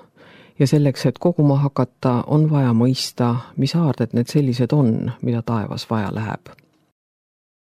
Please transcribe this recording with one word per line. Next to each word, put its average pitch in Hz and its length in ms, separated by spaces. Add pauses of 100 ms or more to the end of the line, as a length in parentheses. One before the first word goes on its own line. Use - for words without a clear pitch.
(580)
Ja 143 80
selleks, 143 400
et 127 120
koguma 147 380
hakata, 131 720
on 151 240
vaja 139 220
mõista, 120 600 (220)
mis 135 180
aarded 143 400
need 117 160
sellised 127 420
on, 123 380 (120)
mida 117 200
taevas 113 480
vaja 104 240
läheb. 107 400 (1160)